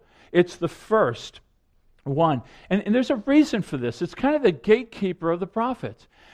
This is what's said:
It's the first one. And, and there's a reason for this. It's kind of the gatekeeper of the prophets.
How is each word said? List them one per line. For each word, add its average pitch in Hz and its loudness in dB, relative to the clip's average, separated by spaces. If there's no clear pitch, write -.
It's 175 2
the 170 -4
first - -2
one. 147 0
And, 196 2
and 208 2
there's 254 0
a 269 0
reason 277 2
for - -8
this. 120 -4
It's 175 -6
kind 285 0
of 285 0
the 190 4
gatekeeper 196 -2
of 175 -2
the 185 -6
prophets. 226 -6